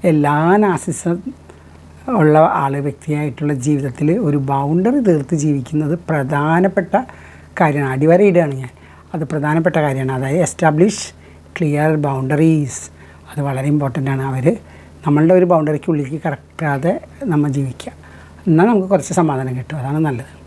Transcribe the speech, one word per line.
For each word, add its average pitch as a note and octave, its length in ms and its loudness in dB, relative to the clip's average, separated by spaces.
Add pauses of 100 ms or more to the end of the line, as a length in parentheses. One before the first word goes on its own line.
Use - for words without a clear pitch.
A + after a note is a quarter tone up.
(120)
എല്ലാ D3 240 2 (300)
നാർസിസം F3 520 -2 (1000)
ഉള്ള D3+ 180 6 (240)
ആൾ C#3 100 -2 (140)
വ്യക്തിയായിട്ടുള്ള D3 640 -4 (140)
ജീവിതത്തിൽ D3 420 -2 (180)
ഒരു D3 120 2 (120)
ബൗണ്ടറി E3+ 560 0
തീർത്ത് D#3+ 280 0 (100)
ജീവിക്കുന്നത് D3+ 500 -2 (140)
പ്രധാനപ്പെട്ട D#3+ 840 0 (680)
കാര്യമാണ്. C#3+ 340 0
അടിവരയിടുകയാണ് D#3 680 4
ഞാൻ, B2+ 100 -12 (440)
അത് D#3 160 -4
പ്രധാനപ്പെട്ട D#3 460 0 (100)
കാര്യമാണ്. C3+ 300 -2
അതായത് C#3 300 -2
എസ്റ്റാബ്ലിഷ് E3 600 0 (500)
ക്ലിയർ D3+ 340 0 (160)
ബൗണ്ടറീസ്, C#3+ 760 0 (480)
അത് D3+ 180 -8
വളരെ C3+ 240 -4
ഇമ്പോർട്ടൻ്റ് C#3 420 -2
ആണ്. C3 160 -4
അവർ B2+ 160 -2 (600)
നമ്മളുടെ D#3 320 4
ഒരു F3+ 140 2
ബൗണ്ടറിക്കുള്ളിലേക്ക് D3+ 720 -2
കടക്കാതെ D3 680 -4 (400)
നമ്മൾ D3 160 2 (100)
ജീവിക്കുക, C3 340 -8 (540)
എന്നാൽ F3 260 4
നമുക്ക് F#3+ 200 0
കുറച്ച് F3 280 -2
സമാധാനം C3 380 -2
കിട്ടും, D3+ 240 -10
അതാണ് C#3+ 260 -4
നല്ലത്. B2 240 -8 (140)